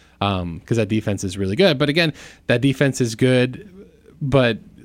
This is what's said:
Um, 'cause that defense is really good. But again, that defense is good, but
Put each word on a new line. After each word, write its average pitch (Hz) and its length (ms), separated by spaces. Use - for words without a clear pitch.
Um, 90 440
'cause 117 120
that 110 120
defense 107 360
is 92 120
really 98 200
good. 175 220
But 143 100
again, 156 240
that 120 140
defense 135 400
is 113 160
good, 127 520
but 127 380